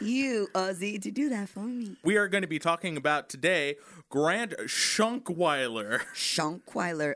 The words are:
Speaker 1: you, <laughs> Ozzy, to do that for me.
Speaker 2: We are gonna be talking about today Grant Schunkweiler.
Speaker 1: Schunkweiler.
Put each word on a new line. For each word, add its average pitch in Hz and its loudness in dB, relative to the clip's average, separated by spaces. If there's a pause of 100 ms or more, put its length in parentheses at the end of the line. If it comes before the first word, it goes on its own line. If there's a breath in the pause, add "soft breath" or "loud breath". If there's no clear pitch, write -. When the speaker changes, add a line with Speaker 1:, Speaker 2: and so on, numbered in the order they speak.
Speaker 1:
you, 233 0
<laughs> - -2
Ozzy, 190 -2
to 214 -6
do 262 0
that 208 -4
for 196 -10
me. 233 -8
Speaker 2:
We 190 4
are 208 4
gonna 190 2
be 151 -2
talking 170 0
about 147 2
today 147 2 (340 loud breath)
Grant 175 2 (140)
Schunkweiler. 143 2 (120)
Speaker 1:
Schunkweiler. 160 -2